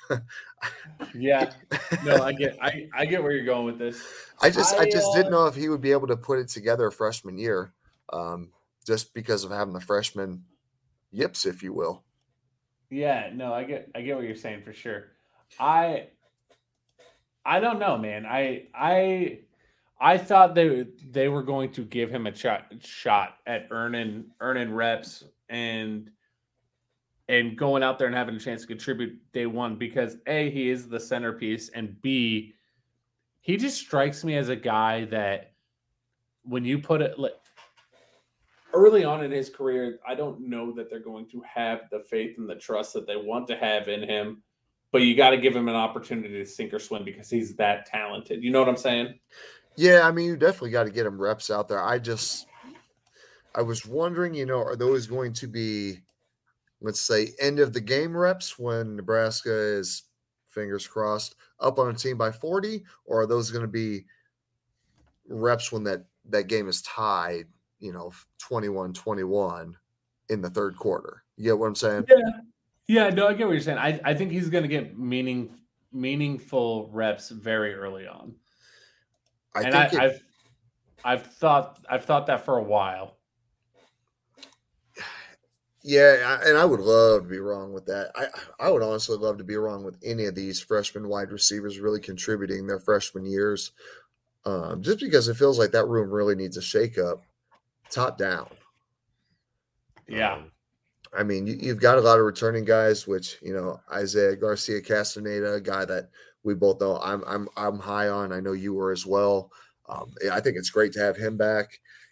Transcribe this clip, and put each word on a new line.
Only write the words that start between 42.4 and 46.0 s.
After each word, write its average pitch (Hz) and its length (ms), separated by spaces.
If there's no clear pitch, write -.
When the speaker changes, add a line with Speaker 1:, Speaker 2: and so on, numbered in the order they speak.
Speaker 2:
the 87 60
trust 107 380
that 101 140
they 104 80
want 110 320
to 117 80
have 107 320
in 104 160
him, 107 400
but 127 120
you 120 120
gotta 131 220
give 120 180
him 120 140
an 113 60
opportunity 110 640